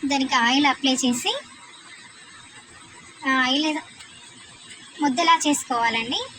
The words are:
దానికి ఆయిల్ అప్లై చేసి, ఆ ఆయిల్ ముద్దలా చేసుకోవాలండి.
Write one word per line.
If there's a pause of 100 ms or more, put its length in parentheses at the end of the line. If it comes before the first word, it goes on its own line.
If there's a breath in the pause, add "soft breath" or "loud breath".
(120)
దానికి (100)
ఆయిల్
అప్లై (100)
చేసి, (1900)
ఆ
ఆయిల్ (1300)
ముద్దలా
చేసుకోవాలండి. (180)